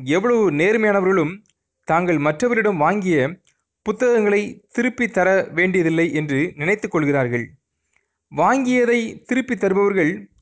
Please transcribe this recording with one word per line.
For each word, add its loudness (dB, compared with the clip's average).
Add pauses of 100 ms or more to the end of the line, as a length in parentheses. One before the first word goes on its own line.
எவ்வளவு 2
நேர்மையானவர்களும் 0 (420)
தாங்கள் 0
மற்றவரிடம் 0
வாங்கிய 0 (420)
புத்தகங்களை -2
திருப்பி -4
தர 0
வேண்டியதில்லை 0
என்று -2
நினைத்துக் -4
கொள்கிறார்கள். -2 (800)
வாங்கியதை 0
திருப்பி -4
தருபவர்கள் 0 (120)